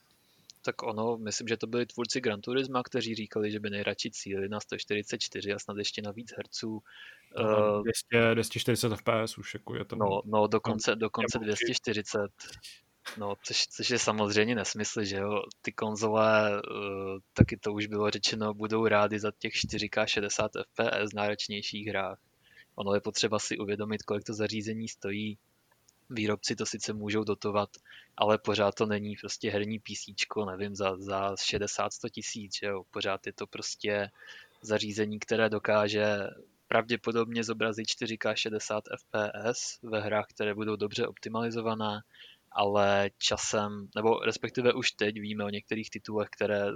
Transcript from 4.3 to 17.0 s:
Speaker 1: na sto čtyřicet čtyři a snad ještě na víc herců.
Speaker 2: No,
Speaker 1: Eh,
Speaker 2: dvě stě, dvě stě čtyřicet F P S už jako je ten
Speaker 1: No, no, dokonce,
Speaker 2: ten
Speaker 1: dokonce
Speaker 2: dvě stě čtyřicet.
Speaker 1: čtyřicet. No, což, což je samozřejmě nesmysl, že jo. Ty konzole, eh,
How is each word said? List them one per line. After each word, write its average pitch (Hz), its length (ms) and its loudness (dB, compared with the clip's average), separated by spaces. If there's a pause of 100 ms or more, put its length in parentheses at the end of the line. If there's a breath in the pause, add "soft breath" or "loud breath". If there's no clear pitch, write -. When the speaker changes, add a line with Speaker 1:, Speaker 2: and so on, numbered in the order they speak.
Speaker 1:
na 104 120 -4
sto - 160 -8
čtyřicet - 420 -2
čtyři 101 340 -4
a 101 60 -2
snad 101 180 -8
ještě 104 260 -4
na 104 80 -6
víc 113 260 -12
herců. 110 460 -6 (560 loud breath)
Speaker 2:
No, 107 400 6
Speaker 1:
Eh, 104 40 0
Speaker 2:
dvě 113 140 0
stě, 117 360 6
dvě 113 120 4
stě - 160 -4
čtyřicet 117 320 2
F 104 100 -6
P 113 200 2
S 113 160 -6
už - 160 -12
jako - 220 -8
je 101 80 -4
ten - 140 -8
Speaker 1:
No, 101 260 2
no, 107 220 4
dokonce, 107 440 2
Speaker 2:
ten 110 80 2
Speaker 1:
dokonce 110 400 0
Speaker 2:
dvě 107 180 0
stě 123 180 0
čtyřicet. 104 580 -2
Speaker 1:
čtyřicet. - 840 -16
No, 101 240 -4
což, - 240 0
což - 240 -2
je 120 80 4
samozřejmě 107 560 4
nesmysl, 107 500 -2
že 98 120 -2
jo. 101 260 0 (200)
Ty - 100 -4
konzole, 107 840 4
eh, 98 600 -4 (120)